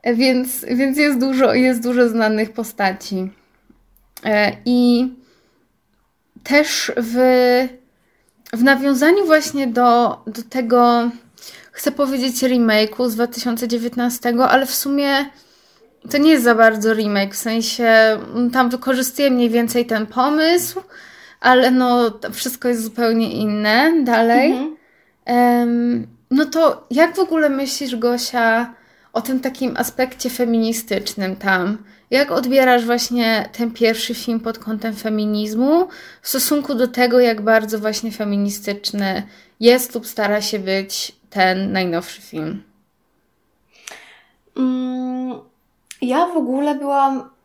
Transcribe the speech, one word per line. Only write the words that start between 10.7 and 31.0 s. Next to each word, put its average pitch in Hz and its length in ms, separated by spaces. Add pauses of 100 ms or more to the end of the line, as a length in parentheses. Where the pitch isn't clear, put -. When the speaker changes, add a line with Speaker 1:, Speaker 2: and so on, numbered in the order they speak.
Speaker 1:
chcę - 200
powiedzieć, 262 440
remake'u 233 760
z 214 60
dwa 233 120
tysiące 240 400
dziewiętnastego, 240 840
ale 269 160
w - 100
sumie 277 500 (840)
to 294 60
nie 302 140
jest 262 120
za 240 120
bardzo 220 380
remake, 208 400
w - 40
sensie, 226 500
mm, 220 640
tam 247 180
wykorzystuje 262 600
mniej 240 180
więcej 233 360
ten 220 220
pomysł, 311 720 (580)
ale 254 320
no, 247 400
to 214 200
wszystko - 360
jest 233 160
zupełnie 226 480
inne 214 640 (100)
dalej. 233 480
Speaker 2:
Mhm. 277 240 (500)
Speaker 1:
Em, 240 840 (240)
no 294 140
to 320 460
jak 330 240
w 381 40
ogóle 320 300
myślisz, 269 460
Gosia, 240 800 (400)
o 233 80
tym 262 180
takim 262 380
aspekcie 254 520
feministycznym 226 1080